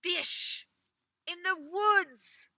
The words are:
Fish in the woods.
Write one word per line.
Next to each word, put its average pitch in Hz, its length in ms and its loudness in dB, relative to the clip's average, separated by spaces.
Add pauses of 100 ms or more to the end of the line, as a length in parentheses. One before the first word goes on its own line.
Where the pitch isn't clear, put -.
Fish - 640 0 (600)
in 349 160 -12
the 370 120 2
woods. 359 1040 0